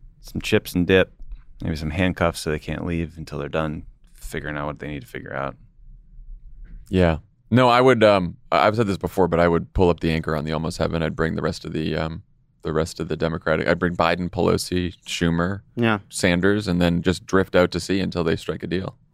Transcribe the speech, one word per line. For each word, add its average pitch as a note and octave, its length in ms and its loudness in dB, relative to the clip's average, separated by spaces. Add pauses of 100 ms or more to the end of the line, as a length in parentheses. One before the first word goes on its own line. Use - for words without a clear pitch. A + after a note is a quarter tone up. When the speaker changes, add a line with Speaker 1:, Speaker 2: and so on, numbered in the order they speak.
(200)
Speaker 1:
Some - 220 -8
chips - 320 0
and F2+ 120 2
dip. F#2 240 6 (520)
Maybe E2+ 140 -4
some D#2 140 -6
handcuffs E2+ 500 0
so E2 100 -4
they D#2 80 -2
can't D#2 260 -8
leave E2 320 -4
until D2 220 -10
they're C#2+ 100 -6
done D#2+ 360 -4 (280)
figuring D2 460 -8
out D2 80 -6
what D2 140 -8
they D2 80 -10
need D2 120 -10
to - 80 -16
figure - 260 -14
out. C2+ 220 -8 (1300)
Speaker 2:
Yeah. F2 280 4 (320)
No, B2 180 6
I A#2+ 140 6
would, B2+ 200 6
um, G2 360 4 (120)
I, E2 160 6
I've G#2+ 100 4
said A#2 100 2
this G2 100 -2
before, F2 320 0
but E2 120 2
I E2+ 80 6
would E2+ 260 0
pull F2+ 160 4
up E2 100 0
the E2 100 0
anchor D#2+ 240 -2
on D2+ 120 -2
the D#2 60 -4
Almost E2 260 -4
Heaven. E2 240 -2
I'd D#2+ 140 -2
bring D#2+ 180 -2
the D#2+ 80 -4
rest - 240 -4
of E2 80 -8
the, D#2+ 220 -4
um, D#2+ 260 -6 (400)
the E2 100 -4
rest D#2 260 -2
of D#2+ 100 -6
the D#2+ 80 -4
Democratic, D#2+ 520 -2
I'd E2+ 100 2
bring F2 160 0
Biden, F2 360 0
Pelosi, F2+ 640 -2 (120)
Schumer, E2+ 540 -2 (160)
Speaker 3:
Yeah. A2+ 220 2 (100)
Speaker 2:
Sanders, G2 580 2
and F2 140 0
then F2 220 2
just F2 240 -2
drift F#2+ 280 0
out F2+ 180 4
to F2 80 -4
sea F#2+ 200 -2
until F2+ 240 -2
they E2 120 0
strike - 260 -8
a - 40 -6
deal. F2 300 -6 (180)